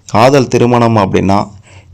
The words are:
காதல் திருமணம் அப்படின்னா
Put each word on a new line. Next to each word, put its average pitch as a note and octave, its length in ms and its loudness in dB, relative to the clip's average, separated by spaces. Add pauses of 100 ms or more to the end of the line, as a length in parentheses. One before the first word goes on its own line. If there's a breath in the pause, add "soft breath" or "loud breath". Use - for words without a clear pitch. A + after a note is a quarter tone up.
காதல் B2+ 440 0
திருமணம் A#2 460 0
அப்படின்னா F#2+ 400 0 (560 soft breath)